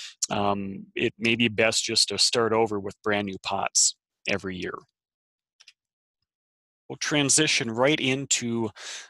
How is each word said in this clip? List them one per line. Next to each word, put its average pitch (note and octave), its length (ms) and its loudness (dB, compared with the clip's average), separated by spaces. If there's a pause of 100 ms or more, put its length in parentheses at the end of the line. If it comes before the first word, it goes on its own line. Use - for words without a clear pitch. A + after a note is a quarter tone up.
(300)
um, G2+ 640 -2
it - 220 0
may A#2 180 0
be A#2 120 2
best A2 380 2
just - 240 2
to G2+ 80 -4
start A2+ 340 2
over A2 300 2
with G2 200 -10
brand G#2 260 0
new F#2+ 160 -6
pots - 520 0 (320)
every F#2+ 300 -4
year. F2+ 160 -6 (2250)
We'll - 80 -12
transition C#3+ 760 2
right C3 280 2
into, A#2+ 720 -2 (400)